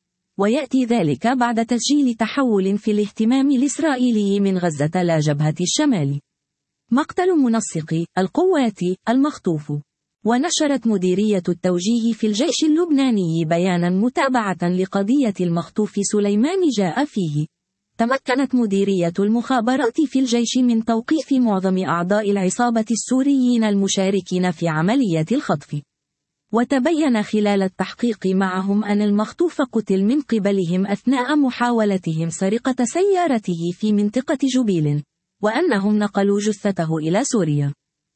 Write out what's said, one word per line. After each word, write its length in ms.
ويأتي 460
ذلك 420
بعد 380
تسجيل 500
تحول 640
في 140
الاهتمام 600
الإسرائيلي 880
من 180
غزة 460
لا 160
جبهة 420
الشمال. 580
مقتل 460
منسق 680
القوات 640
المخطوف. 600
ونشرت 600
مديرية 640
التوجيه 640
في 140
الجيش 360
اللبناني 840
بيانا 440
متابعة 720
لقضية 800
المخطوف 600
سليمان، 580
جاء 280
فيه: 400
"تمكنت 580
مديرية 640
المخابرات 840
في 180
الجيش 380
من 280
توقيف 480
معظم 440
أعضاء 540
العصابة 600
السوريين 720
المشاركين 880
في 160
عملية 640
الخطف. 500
وتبين 720
خلال 380
التحقيق 680
معهم 560
أن 180
المخطوف 600
قتل 420
من 180
قبلهم 680
أثناء 480
محاولتهم 920
سرقة 560
سيارته 880
في 200
منطقة 440
جبيل، 480
وأنهم 560
نقلوا 400
جثته 580
إلى 260
سوريا. 500